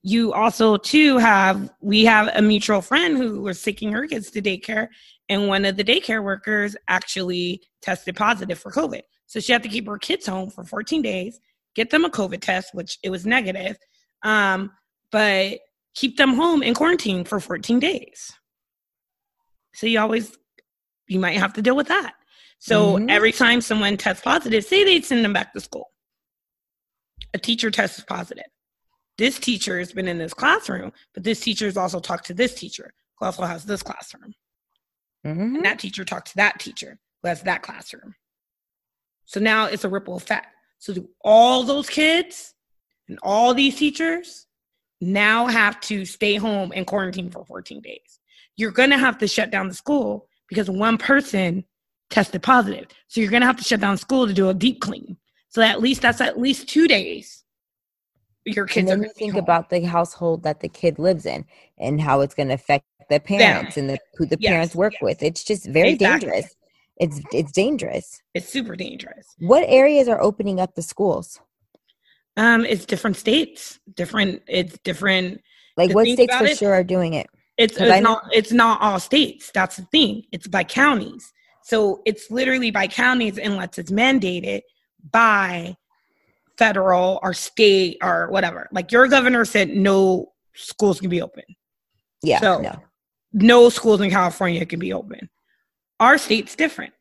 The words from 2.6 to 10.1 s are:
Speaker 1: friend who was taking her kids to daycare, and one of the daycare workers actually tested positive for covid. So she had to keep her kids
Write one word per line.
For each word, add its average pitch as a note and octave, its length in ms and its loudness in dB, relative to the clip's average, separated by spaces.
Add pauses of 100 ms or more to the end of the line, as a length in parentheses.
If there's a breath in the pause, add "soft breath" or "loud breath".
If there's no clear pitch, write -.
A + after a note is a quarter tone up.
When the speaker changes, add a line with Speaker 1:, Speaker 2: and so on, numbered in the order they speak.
Speaker 1:
friend D#4+ 340 0
who A3+ 240 -4
was G3 220 -8
taking G#3 280 -6
her A#3 160 -6
kids A#3+ 260 -10
to G#3+ 100 -8
daycare, G#3+ 460 -6 (420 soft breath)
and G3+ 180 0
one G3 160 0
of G3 140 -2
the G#3 60 -4
daycare A3+ 380 0
workers G3+ 540 -4 (120)
actually F3+ 760 -4 (180)
tested F3+ 340 -6
positive G3+ 440 -4
for G3+ 120 -18
covid. C#4+ 300 -4 (260)
So - 140 -10
she B3 120 -2
had A#3+ 100 2
to A#3+ 80 -12
keep G#3+ 160 -8
her G#3 100 -10
kids - 300 -6